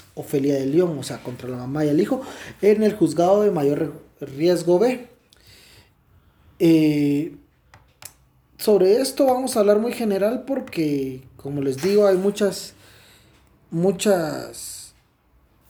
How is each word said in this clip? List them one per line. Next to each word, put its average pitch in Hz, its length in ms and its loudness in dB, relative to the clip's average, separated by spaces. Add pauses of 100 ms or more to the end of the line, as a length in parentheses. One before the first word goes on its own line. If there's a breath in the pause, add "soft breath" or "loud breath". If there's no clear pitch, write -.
(160)
Ofelia 143 400 -2
de 135 100 -2
León, 160 320 2
o 123 60 -10
sea, 123 180 -12
contra 123 280 -12
la 127 80 -8
mamá 139 280 -4
y 147 40 2
el 147 100 2
hijo, 254 220 0 (400 loud breath)
en 208 200 4
el 208 120 2
juzgado 175 500 2
de 185 80 2
mayor 143 420 -2 (280)
riesgo 160 580 0
B. 247 280 0 (1500 soft breath)
Eh, 151 760 2 (1200)
sobre 202 440 4
esto 269 240 0
vamos 254 300 0
a 226 40 0
hablar 208 200 4
muy 233 140 -2
general 220 540 -2
porque, 143 760 -4 (120)
como 143 260 -8
les 135 200 -4
digo, 202 260 2
hay 190 100 4
muchas, 202 560 -2 (960 soft breath)
muchas 170 1200 -2 (760)